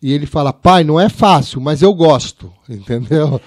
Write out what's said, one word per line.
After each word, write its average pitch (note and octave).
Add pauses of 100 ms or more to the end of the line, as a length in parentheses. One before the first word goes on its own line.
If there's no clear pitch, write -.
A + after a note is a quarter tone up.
e C3+
ele D3
fala, C#3+
Pai, F3+
não D3+
é G3+
fácil, D#3+
mas C#3+
eu G3
gosto, D3+
<laughs> -
entendeu? A#2+